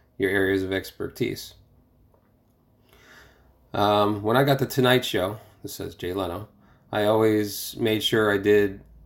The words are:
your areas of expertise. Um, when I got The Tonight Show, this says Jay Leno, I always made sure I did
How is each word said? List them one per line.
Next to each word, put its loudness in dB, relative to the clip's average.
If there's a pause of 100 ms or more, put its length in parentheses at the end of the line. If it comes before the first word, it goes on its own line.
(180)
your 0
areas 2
of -4
expertise. -8 (2250)
Um, 2
when 2
I 4
got 2
The 0
Tonight 2
Show, -4 (220)
this -14
says -10
Jay -8
Leno, -6 (440)
I 0
always 0
made 0
sure 2
I 2
did 2 (240)